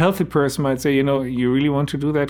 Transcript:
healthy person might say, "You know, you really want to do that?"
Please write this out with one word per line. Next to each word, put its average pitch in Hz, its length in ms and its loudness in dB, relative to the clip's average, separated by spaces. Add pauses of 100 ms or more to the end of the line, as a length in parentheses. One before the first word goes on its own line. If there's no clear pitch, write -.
healthy 190 240 2 (100)
person 143 300 0
might 131 180 0
say, 147 140 2
"You 139 100 2
know, 139 100 2 (200)
you 123 160 2
really 143 220 0
want 143 160 -2
to 147 120 -4
do 151 120 0
that?" 143 120 0